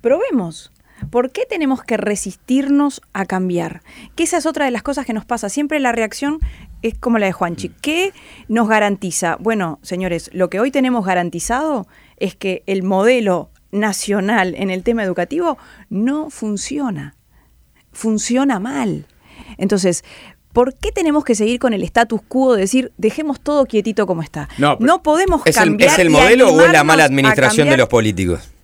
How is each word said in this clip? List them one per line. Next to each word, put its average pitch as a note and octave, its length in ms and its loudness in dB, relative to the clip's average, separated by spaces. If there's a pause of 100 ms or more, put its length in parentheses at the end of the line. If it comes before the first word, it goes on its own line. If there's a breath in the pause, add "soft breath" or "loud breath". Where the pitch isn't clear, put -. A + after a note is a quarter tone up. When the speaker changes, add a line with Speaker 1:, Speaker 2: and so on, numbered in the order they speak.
Speaker 1:
Probemos. C4 680 -2 (400 loud breath)
¿Por B3 200 -2
qué A4 160 -6
tenemos D4 360 -2
que A#3 120 -4
resistirnos C4+ 1040 -2 (120)
a G3 120 -4
cambiar? F3 560 -4 (340 loud breath)
Que E4 80 -2
esa E4+ 140 0
es D4+ 80 -2
otra D4+ 200 -2
de B3+ 60 0
las A3 120 -4
cosas C#4 220 -6
que A#3+ 80 -6
nos A3 120 -6
pasa. A3+ 220 -6
Siempre D4 320 -2
la B3+ 140 0
reacción B3+ 460 -4 (420 loud breath)
es A3+ 160 -4
como A#3 220 0
la G3+ 80 0
de F#3+ 40 0
Juanchi. E3+ 380 -6
Speaker 2:
Mm. - 120 -18
Speaker 1:
¿Qué F4+ 320 -2 (360 loud breath)
nos A3 180 2
garantiza? G3+ 720 0
Bueno, G3 420 -2
señores, F3 520 -6
lo - 160 0
que F#3+ 100 -6
hoy C4+ 120 0
tenemos B3+ 340 0
garantizado F#3+ 840 -2 (300 soft breath)
es - 180 -6
que F#3 300 -6
el F#3+ 180 -2
modelo G3 680 2 (220)
nacional G3+ 880 -2
en F#3+ 140 -4
el F#3 120 -6
tema A#3 200 -2
educativo A#3+ 540 -4 (320 soft breath)
no C#4+ 420 -2
funciona. G#3 840 -8 (760)
Funciona A#3 680 -2
mal. G#3+ 460 -6 (520 loud breath)
Entonces, F#3+ 460 0 (480 loud breath)
¿por B3 240 0
qué G#4+ 160 -8
tenemos D4+ 320 0
que A#3 120 0
seguir A3 240 -2
con B3 140 0
el F#3 100 -2
status A3+ 440 0
quo C4 280 2
de G3 60 0
decir, B3 360 0
"Dejemos C4+ 420 -2
todo D4 260 0
quietito G#3+ 400 -2
como F3 160 -4
está"? D3 360 -10
Speaker 2:
No, C#3+ 200 2
pero A3+ 100 0
Speaker 1:
No E4+ 160 2
podemos E4 420 2
Speaker 3:
¿Es E3 120 4
el, G#3+ 60 4
Speaker 1:
cambiar G#3 280 4
Speaker 3:
es - 80 2
el F3 80 6
Speaker 1:
y - 20 4
Speaker 3:
modelo A3+ 380 6
o F3 40 6
es D#3+ 60 6
la E3 60 8
Speaker 1:
animarnos D#3+ 220 6
Speaker 3:
mala D#3 180 6
Speaker 1:
a - 20 8
Speaker 3:
administración C3+ 600 2
de C#3 40 4
Speaker 1:
cambiar. C3 80 4
Speaker 3:
los A#2+ 100 4
políticos? G2 600 0 (140)